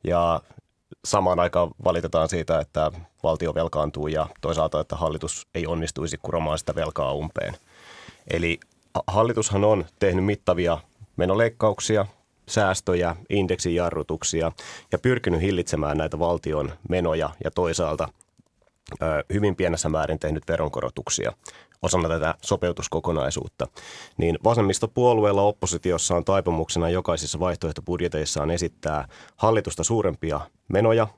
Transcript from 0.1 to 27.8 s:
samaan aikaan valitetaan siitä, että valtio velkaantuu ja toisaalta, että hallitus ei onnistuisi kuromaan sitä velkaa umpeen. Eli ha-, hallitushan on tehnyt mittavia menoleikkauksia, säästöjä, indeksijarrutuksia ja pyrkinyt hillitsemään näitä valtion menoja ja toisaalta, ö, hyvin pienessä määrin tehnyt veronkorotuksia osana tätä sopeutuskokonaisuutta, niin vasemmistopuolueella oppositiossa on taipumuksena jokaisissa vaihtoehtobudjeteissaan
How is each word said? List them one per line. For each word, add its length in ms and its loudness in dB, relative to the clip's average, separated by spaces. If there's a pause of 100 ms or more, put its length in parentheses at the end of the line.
samaan 340 2
aikaan 320 2 (120)
valitetaan 460 2
siitä, 300 0
että 320 -2 (320)
valtio 300 0
velkaantuu 540 -2
ja 200 -2 (140)
toisaalta, 380 0
että 160 -6
hallitus 600 -4
ei 120 -4
onnistuisi 540 -4
kuromaan 360 -2
sitä 180 -4
velkaa 380 -2
umpeen. 400 -6 (720)
Eli 320 -2 (360)
ha-, 120 -2
hallitushan 560 2
on 220 4 (140)
tehnyt 260 2
mittavia 520 2 (400)
menoleikkauksia, 880 2 (420)
säästöjä, 680 2 (140)
indeksijarrutuksia 1200 0 (400)
ja 80 0
pyrkinyt 420 0
hillitsemään 560 0
näitä 220 -4
valtion 540 -2 (160)
menoja 400 0 (140)
ja 80 -4
toisaalta, 580 -2 (920)
ö, 220 0 (100)
hyvin 220 2
pienessä 340 0
määrin 300 0
tehnyt 280 -2
veronkorotuksia 840 -4 (500)
osana 280 2
tätä 320 0
sopeutuskokonaisuutta, 1300 -2 (500)
niin 260 2
vasemmistopuolueella 1000 4
oppositiossa 720 0
on 100 2
taipumuksena 640 2
jokaisissa 500 -2
vaihtoehtobudjeteissaan 1120 -2